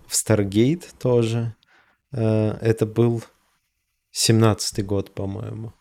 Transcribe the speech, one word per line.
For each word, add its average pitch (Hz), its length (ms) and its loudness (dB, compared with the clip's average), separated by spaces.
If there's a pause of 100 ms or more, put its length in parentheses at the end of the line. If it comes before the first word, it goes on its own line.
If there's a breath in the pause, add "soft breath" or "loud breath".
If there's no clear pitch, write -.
в - 60 -12
Stargate 110 720 0 (160)
тоже. 117 540 0 (580)
Э, 110 480 0
это 113 240 0
был 117 380 0 (880)
семнадцатый 110 720 2
год, 98 280 -4
по-моему. 107 680 -10